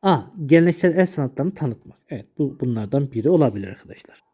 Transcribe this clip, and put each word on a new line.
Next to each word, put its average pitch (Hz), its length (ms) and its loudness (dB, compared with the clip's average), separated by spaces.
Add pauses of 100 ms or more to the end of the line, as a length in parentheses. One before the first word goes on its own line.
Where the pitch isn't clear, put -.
A. 190 180 4 (260)
Geleneksel 165 500 4
el 185 100 4
sanatlarını 147 480 -6
tanıtmak. - 440 -8 (100)
Evet, - 180 -12 (120)
bu 139 220 -4
bunlardan 123 520 -4
biri 117 160 -2
olabilir 120 400 2
arkadaşlar. - 540 -20 (120)